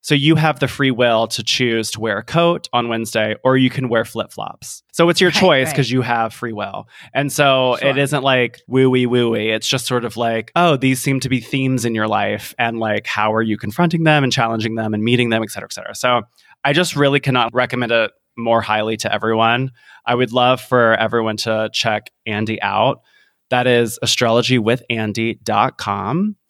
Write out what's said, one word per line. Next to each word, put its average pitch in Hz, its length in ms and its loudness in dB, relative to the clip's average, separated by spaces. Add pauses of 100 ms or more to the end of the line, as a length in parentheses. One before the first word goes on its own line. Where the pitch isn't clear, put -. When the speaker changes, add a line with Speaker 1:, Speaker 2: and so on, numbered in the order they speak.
Speaker 1:
So 151 120 0
you 143 220 4
have 156 240 2
the 135 80 0
free 135 240 0
will 113 340 2
to 110 160 -8
choose 113 480 -2
to 107 100 -10
wear 107 160 -2
a 110 80 -6
coat 170 480 0
on 120 160 0
Wednesday, 110 560 -2
or 131 140 4
you 127 100 4
can 127 220 -4
wear 117 160 0
flip-flops. - 760 -12 (100)
So 170 180 4
it's 165 100 0
your 185 80 4
Speaker 2:
Right, - 120 0
Speaker 1:
choice 147 260 4
Speaker 2:
right. 147 100 -4
Speaker 1:
'cause 123 140 0
you 127 100 0
have 117 320 -2
free 117 220 -8
will. 101 340 -8 (240)
And 139 180 -2
so 131 480 2
Speaker 2:
Sure. 139 120 2
Speaker 1:
it 131 80 0
isn't, 139 240 0
like, 127 480 0
wooey 127 360 4
wooey. 113 480 0
It's 113 140 -4
just 135 180 -4
sort 120 200 -2
of 113 100 -10
like, 113 400 -4
"Oh, 170 220 2
these 131 240 0
seem 135 180 -2
to 131 80 -6
be 123 120 0
themes 131 440 -2
in 117 100 -2
your 110 140 -2
life." 104 500 -2
And, 117 220 -2
like, 107 260 -2
how 107 280 0
are 110 80 0
you 107 160 -2
confronting 165 460 -2
them 151 200 4
and 123 80 0
challenging 113 440 -2
them 110 180 -4
and 107 100 -2
meeting 120 240 2
them, 113 140 0
et 110 80 -8
cetera, 107 180 -12
et - 60 -14
cetera. 107 200 -14
So 123 280 0 (420)
I 143 80 2
just 165 240 0
really 143 240 4
cannot 123 320 0
recommend 123 400 -2
it 113 180 2 (280)
more 117 240 2
highly 107 360 -2
to 104 140 -4
everyone. 113 580 0 (360)
I 123 80 0
would 120 180 0
love 123 300 2
for 117 320 4
everyone 110 440 0
to 110 360 -2
check 107 360 -2 (140)
Andy 107 380 -4
out. 101 400 0 (480)
That 123 160 2
is 120 340 2
astrology 120 580 2
with 117 300 0
andy 113 540 -4
dot 110 340 0
com. 127 600 -4 (140)